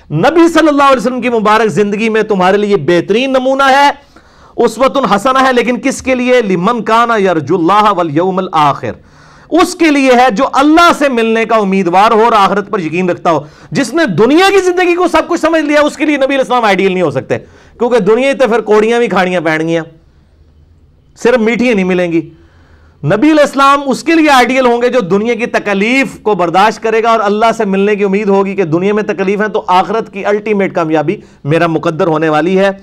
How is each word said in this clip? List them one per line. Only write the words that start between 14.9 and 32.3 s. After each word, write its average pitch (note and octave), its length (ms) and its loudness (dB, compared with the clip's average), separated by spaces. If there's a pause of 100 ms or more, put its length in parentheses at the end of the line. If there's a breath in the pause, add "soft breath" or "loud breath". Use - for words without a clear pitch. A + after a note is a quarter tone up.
کو F4 140 0
سب D#4+ 200 -2
کچھ E4+ 120 -4
سمجھ D#4+ 220 0
لیا، D4 180 0
اس D4 160 0
کے D4+ 80 -4
لیے D4+ 120 0
نبی C4+ 180 -2
علیہ C4+ 40 0
السلام B3 260 -2
آئیڈیل G3 280 0
نہیں F#3 100 -2
ہو D#3 80 0
سکتے، B2 280 -4 (400 loud breath)
کیونکہ A#3 200 0
دنیا A3+ 300 2
ہی C#4 60 0
تو B3+ 140 0
پھر A3+ 120 0
کوڑیاں G#3+ 380 2
بھی A#3+ 100 0
کھانیاں F#3 320 -2
پڑیں D#3+ 280 -2
گیاں، E3 160 -2 (1300)
صرف B3 200 2
میٹھی A#3 360 0
نہیں F#3+ 100 0
ملیں F3+ 280 -2
گی۔ D#3 180 -4 (720 soft breath)
نبی G#3 280 2
علیہ D4+ 120 4
السلام C#4 440 2
اس C4 160 -4
کے D#4+ 120 0
لیے D#4 160 2
آئیڈیل C4 360 2
ہوں A#3+ 160 0
گے B3 60 0
جو B3+ 120 0
دنیا G3+ 340 -2
کی A#3 120 -4
تکلیف A3 760 -2
کو G#3+ 120 0
برداشت F#3 480 0
کرے A3 200 0
گا A3+ 80 0
اور A3+ 100 2
اللہ G#3 360 0
سے A3+ 80 -4
ملنے G3 320 0
کی G3 80 -2
امید G3+ 240 -2
ہوگی G3 280 0
کہ F#3+ 80 -2
دنیا F3 300 -2
میں G#3+ 80 -2
تکلیف G3 380 -4
ہے G#3+ 80 -2
تو G#3 180 -4
آخرت F#3 460 -2
کی F#3+ 140 -12
ultimate G#3 480 -2
کامیابی D#3+ 420 -2 (280 loud breath)
میرا D#3+ 220 0
مقدر D#3 400 -2
ہونے D#3+ 220 0
والی D#3 300 0